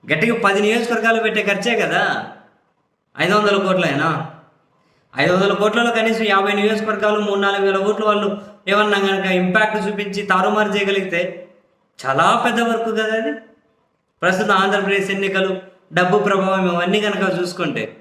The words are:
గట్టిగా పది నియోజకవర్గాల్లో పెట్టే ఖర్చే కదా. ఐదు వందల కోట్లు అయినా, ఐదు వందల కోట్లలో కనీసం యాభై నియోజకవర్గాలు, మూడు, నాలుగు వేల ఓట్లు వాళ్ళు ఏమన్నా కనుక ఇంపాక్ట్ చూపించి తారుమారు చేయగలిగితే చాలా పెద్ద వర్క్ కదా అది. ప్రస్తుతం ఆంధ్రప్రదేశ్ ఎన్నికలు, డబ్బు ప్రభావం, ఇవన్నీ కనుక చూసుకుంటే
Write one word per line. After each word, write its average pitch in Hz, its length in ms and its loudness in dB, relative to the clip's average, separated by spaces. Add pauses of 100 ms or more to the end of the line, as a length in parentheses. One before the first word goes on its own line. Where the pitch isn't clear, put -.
గట్టిగా 226 300 0 (100)
పది 196 220 2
నియోజకవర్గాల్లో 226 580 0
పెట్టే 208 240 0
ఖర్చే 202 320 0
కదా. 175 220 0 (1120)
ఐదు 175 220 2
వందల 202 260 4
కోట్లు 185 240 2
అయినా, 147 220 0 (1040)
ఐదు 156 180 2
వందల 190 300 2
కోట్లలో 233 360 2
కనీసం 220 260 0 (100)
యాభై 202 260 2
నియోజకవర్గాలు, 208 680 0
మూడు, 196 200 0
నాలుగు 196 200 0
వేల 196 220 2
ఓట్లు 214 220 0
వాళ్ళు 202 180 0 (440)
ఏమన్నా 208 340 2
కనుక 196 200 0 (160)
ఇంపాక్ట్ 214 340 0 (100)
చూపించి 202 360 -6 (100)
తారుమారు 208 440 2
చేయగలిగితే 196 460 -2 (760)
చాలా 135 300 0 (160)
పెద్ద 233 240 0
వర్క్ 226 200 -2 (120)
కదా 220 180 -2
అది. 277 140 -4 (920)
ప్రస్తుతం 185 400 2
ఆంధ్రప్రదేశ్ 196 540 0
ఎన్నికలు, 190 360 -2 (460)
డబ్బు 180 180 2 (120)
ప్రభావం, 190 440 2
ఇవన్నీ 185 280 0
కనుక 202 240 -2 (160)
చూసుకుంటే 151 440 -4 (160)